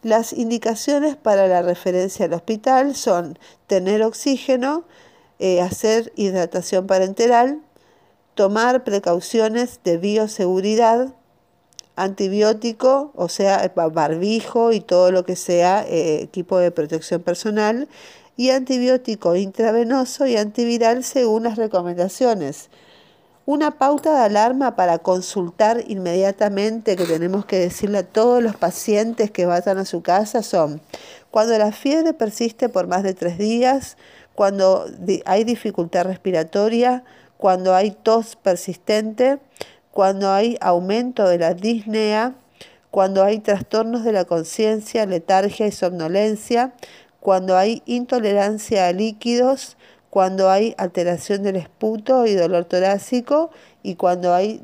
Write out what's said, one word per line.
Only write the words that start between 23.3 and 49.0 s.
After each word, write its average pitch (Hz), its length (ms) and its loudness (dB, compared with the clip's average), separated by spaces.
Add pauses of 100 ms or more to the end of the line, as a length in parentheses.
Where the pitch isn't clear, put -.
Una 302 340 -2
pauta 294 340 2
de 262 120 4
alarma 233 500 2
para 170 240 2
consultar 185 880 0
inmediatamente 196 1080 0
que 180 100 -2
tenemos 175 380 -2
que 196 160 -2
decirle 196 380 -2
a 185 100 -2
todos 240 340 4
los 220 140 0
pacientes 214 760 0
que 180 160 0
vayan 180 320 0
a 190 60 -4
su 175 180 -6
casa 208 400 0
son 156 360 -2 (520)
cuando 226 260 2
la 214 140 2
fiebre 311 420 0
persiste 233 560 -4
por 180 180 -2
más 180 140 -2
de 190 140 -2
tres 175 240 -4
días, 247 580 0 (380)
cuando 196 520 2
di-, 185 380 -4
hay 202 180 2
dificultad 190 640 -2
respiratoria, 202 960 0 (340)
cuando 185 360 2
hay 196 180 2
tos 220 440 0
persistente, 214 1040 -2 (520)
cuando 196 400 2
hay 220 300 0
aumento 196 680 0
de 175 120 4
la 170 160 0
disnea, 214 800 -2 (560)
cuando 190 320 2
hay 208 160 2
trastornos 220 640 -2
de 226 100 0
la 185 120 0
conciencia, 214 800 -2
letargia 190 580 0
y 202 60 0
somnolencia, 208 1000 -2 (460)
cuando 185 380 2
hay 208 280 2
intolerancia 214 1040 0
a 175 60 2
líquidos, 240 840 -2 (320)